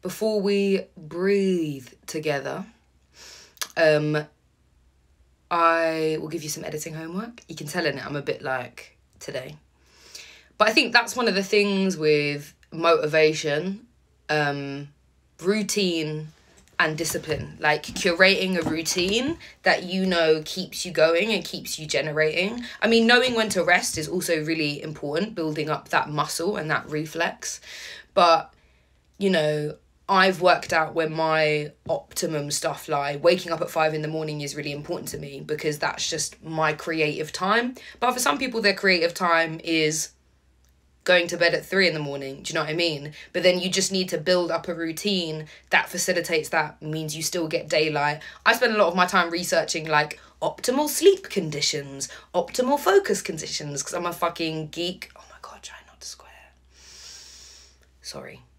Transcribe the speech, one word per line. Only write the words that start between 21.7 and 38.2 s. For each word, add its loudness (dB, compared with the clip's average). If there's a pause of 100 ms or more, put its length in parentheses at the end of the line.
you -12
generating. 0 (160)
I 0
mean, 6
knowing 4
when 0
to 0
rest 2
is -4
also -2
really -2
important, -4
building -4
up -4
that 0
muscle -2
and -4
that -2
reflex. -6 (540)
But, 6 (640)
you 2
know, 2 (340)
I've 4
worked 4
out 0
where 0
my 2 (160)
optimum -4
stuff -4
lie. -2
Waking 4
up -2
at -4
five 2
in -2
the -4
morning -4
is -8
really -6
important -8
to -10
me -12
because -4
that's -4
just -6
my 0
creative -2
time. 0 (240)
But 2
for -4